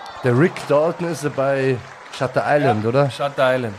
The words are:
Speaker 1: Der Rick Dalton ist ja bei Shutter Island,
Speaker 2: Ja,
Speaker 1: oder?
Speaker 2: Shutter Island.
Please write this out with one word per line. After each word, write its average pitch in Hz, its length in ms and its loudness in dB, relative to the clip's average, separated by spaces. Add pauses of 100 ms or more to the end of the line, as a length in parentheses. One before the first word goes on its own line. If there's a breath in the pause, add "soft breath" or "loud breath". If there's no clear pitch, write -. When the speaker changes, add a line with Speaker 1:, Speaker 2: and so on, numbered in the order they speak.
(220)
Speaker 1:
Der 123 160 4
Rick 175 140 4 (160)
Dalton 165 400 2
ist 147 160 -6
ja 143 60 -2
bei 135 480 0 (340)
Shutter 127 340 -2
Island, 135 360 2
Speaker 2:
Ja, 110 80 0
Speaker 1:
oder? 139 200 2
Speaker 2:
Shutter 139 460 0
Island. 117 220 -4